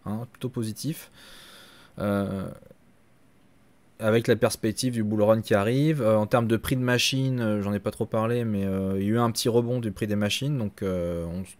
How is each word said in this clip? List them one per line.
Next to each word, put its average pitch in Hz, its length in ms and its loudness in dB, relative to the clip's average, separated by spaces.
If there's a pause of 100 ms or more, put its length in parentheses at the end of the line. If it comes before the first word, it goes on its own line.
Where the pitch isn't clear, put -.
hein, 110 280 -6
plutôt 127 180 -8
positif. 120 600 -6 (880)
Euh, 98 480 -2 (1600)
avec 113 260 4
la 117 80 6
perspective 117 580 0
du 113 100 0
bull 107 160 0
run 110 220 6
qui 110 100 -2
arrive. 131 480 2
Euh, 110 160 4
en 107 80 2
termes 117 220 2
de 113 100 4
prix - 180 -2
de 127 60 0
machine, 127 600 0
euh, 107 220 0
j'en 101 120 -2
ai 101 40 -2
pas 107 120 -4
trop 104 160 -4
parlé, 117 400 -2
mais, 101 180 -2
euh, 95 320 -2
il 98 60 0
y 101 60 0
a - 20 0
eu 113 80 2
un 120 120 2
petit 113 200 0
rebond 120 280 2
du 110 140 -4
prix 110 140 -4
des 104 100 0
machines, 117 400 0
donc, 107 260 -4
euh, 87 440 -2
on 90 180 -6
se - 160 -18